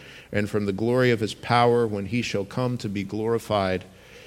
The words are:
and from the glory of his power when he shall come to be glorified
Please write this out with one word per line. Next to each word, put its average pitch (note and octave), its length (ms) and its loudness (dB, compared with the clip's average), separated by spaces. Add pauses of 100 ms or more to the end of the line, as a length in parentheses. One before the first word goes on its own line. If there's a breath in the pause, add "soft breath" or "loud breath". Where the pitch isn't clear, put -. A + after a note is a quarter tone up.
(300 loud breath)
and G#2 200 -2
from G#2 160 -2
the G2 80 -2
glory A#2+ 360 2
of A2 120 2
his G#2 120 -4
power A#2+ 540 4
when G2+ 200 -4
he A#2+ 140 -2
shall G2+ 220 -2
come B2 360 -4
to A2 100 -6
be G2+ 140 -4
glorified G#2 840 0 (420 loud breath)